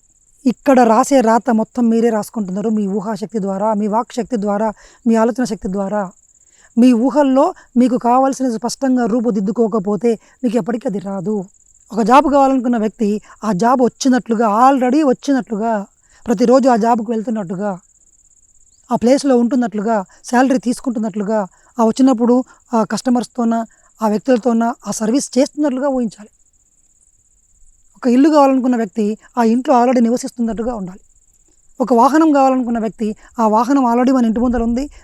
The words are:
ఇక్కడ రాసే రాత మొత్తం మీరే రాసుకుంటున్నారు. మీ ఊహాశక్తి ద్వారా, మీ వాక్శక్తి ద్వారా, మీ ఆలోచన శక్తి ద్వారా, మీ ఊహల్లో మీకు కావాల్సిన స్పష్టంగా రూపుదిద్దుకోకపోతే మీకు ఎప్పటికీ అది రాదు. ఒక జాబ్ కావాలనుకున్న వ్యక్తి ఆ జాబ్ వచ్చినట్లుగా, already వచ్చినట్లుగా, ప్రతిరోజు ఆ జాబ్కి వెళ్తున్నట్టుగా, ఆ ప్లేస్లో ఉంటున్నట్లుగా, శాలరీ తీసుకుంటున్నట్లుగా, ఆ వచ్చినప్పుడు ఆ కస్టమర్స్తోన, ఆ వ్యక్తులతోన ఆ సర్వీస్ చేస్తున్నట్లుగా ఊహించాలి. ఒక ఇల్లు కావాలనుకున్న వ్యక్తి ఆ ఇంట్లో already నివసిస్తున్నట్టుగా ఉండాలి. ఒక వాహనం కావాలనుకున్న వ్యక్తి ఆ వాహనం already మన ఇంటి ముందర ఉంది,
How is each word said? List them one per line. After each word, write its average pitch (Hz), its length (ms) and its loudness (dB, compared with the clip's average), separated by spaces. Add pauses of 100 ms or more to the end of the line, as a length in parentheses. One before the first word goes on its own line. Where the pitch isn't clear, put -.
(460)
ఇక్కడ 254 340 2
రాసే 247 400 4
రాత 226 300 0
మొత్తం 226 380 -2
మీరే 226 220 2
రాసుకుంటున్నారు. 208 600 -6
మీ 214 160 -2
ఊహాశక్తి 202 520 -6
ద్వారా, 196 360 -2
మీ 214 120 -2
వాక్శక్తి 220 540 -4
ద్వారా, 208 320 -2 (340)
మీ 226 80 2
ఆలోచన 226 300 0
శక్తి 196 280 -8
ద్వారా, 196 380 -6 (680)
మీ 254 140 6
ఊహల్లో 269 640 2 (220)
మీకు 240 220 2
కావాల్సిన 262 580 0
స్పష్టంగా 247 500 -2
రూపుదిద్దుకోకపోతే 214 1120 -2 (260)
మీకు 233 120 -2
ఎప్పటికీ 226 320 -4
అది 208 100 -6
రాదు. 196 460 -6 (480)
ఒక 196 80 -4
జాబ్ 262 320 4
కావాలనుకున్న 269 440 2
వ్యక్తి 208 440 -2 (240)
ఆ 214 80 -2
జాబ్ 240 300 2
వచ్చినట్లుగా, 233 880 2
already 269 380 2
వచ్చినట్లుగా, 226 800 -2 (400)
ప్రతిరోజు 240 420 2
ఆ 240 80 4
జాబ్కి 226 340 0
వెళ్తున్నట్టుగా, 208 720 -6 (1120)
ఆ 233 40 0
ప్లేస్లో 269 400 2
ఉంటున్నట్లుగా, 226 680 0 (200)
శాలరీ 254 340 2
తీసుకుంటున్నట్లుగా, 214 880 -4 (340)
ఆ 226 40 2
వచ్చినప్పుడు 233 600 2 (300)
ఆ 220 100 2
కస్టమర్స్తోన, 226 800 -4 (380)
ఆ 220 60 0
వ్యక్తులతోన 233 640 0 (120)
ఆ 196 40 -8
సర్వీస్ 226 480 -2
చేస్తున్నట్లుగా 285 500 -2
ఊహించాలి. 233 420 -6 (1700)
ఒక - 100 -6
ఇల్లు 262 220 4
కావాలనుకున్న 269 480 2
వ్యక్తి 220 420 -4 (200)
ఆ 240 40 2
ఇంట్లో 247 320 2
already 247 280 2
నివసిస్తున్నట్టుగా 233 720 -4
ఉండాలి. 190 260 -12 (800)
ఒక 254 120 0
వాహనం 277 400 4
కావాలనుకున్న 262 460 0
వ్యక్తి 214 380 -6 (220)
ఆ 226 100 2
వాహనం 240 340 2
already 247 340 2
మన 240 80 2
ఇంటి 226 160 0
ముందర 240 220 0
ఉంది, 240 280 -4 (140)